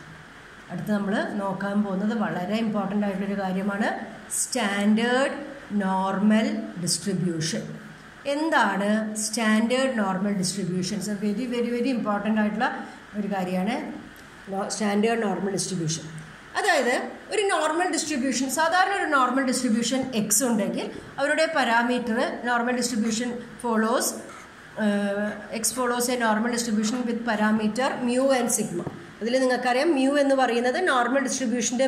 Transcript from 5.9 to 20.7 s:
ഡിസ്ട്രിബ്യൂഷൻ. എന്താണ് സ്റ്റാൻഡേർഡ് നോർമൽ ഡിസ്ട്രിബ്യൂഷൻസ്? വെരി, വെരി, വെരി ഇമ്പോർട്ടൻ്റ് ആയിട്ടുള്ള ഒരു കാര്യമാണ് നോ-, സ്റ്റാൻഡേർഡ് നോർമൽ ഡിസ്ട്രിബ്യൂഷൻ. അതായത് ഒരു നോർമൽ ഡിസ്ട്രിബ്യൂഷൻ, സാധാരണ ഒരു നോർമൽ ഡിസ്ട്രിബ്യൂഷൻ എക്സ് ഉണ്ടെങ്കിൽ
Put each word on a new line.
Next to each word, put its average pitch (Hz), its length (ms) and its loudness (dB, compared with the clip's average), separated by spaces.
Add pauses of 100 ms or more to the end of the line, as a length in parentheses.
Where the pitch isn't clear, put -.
ഡിസ്ട്രിബ്യൂഷൻ. 170 800 -2 (640)
എന്താണ് 269 640 2 (280)
സ്റ്റാൻഡേർഡ് 233 800 2
നോർമൽ 202 380 0
ഡിസ്ട്രിബ്യൂഷൻസ്? 185 840 -2
വെരി, 208 280 -2
വെരി, 240 260 -2
വെരി 240 180 0
ഇമ്പോർട്ടൻ്റ് 214 500 0
ആയിട്ടുള്ള 214 280 0 (480)
ഒരു 202 120 -4
കാര്യമാണ് 185 480 -2 (720)
നോ-, 190 220 -4
സ്റ്റാൻഡേർഡ് 220 520 2
നോർമൽ 196 320 0
ഡിസ്ട്രിബ്യൂഷൻ. 165 520 -2 (500)
അതായത് 330 380 2 (360)
ഒരു 415 180 0
നോർമൽ 330 420 2
ഡിസ്ട്രിബ്യൂഷൻ, 269 600 0
സാധാരണ 359 460 2
ഒരു 359 140 -2
നോർമൽ 269 360 4
ഡിസ്ട്രിബ്യൂഷൻ 247 560 2 (140)
എക്സ് 214 280 2
ഉണ്ടെങ്കിൽ 233 420 0 (300)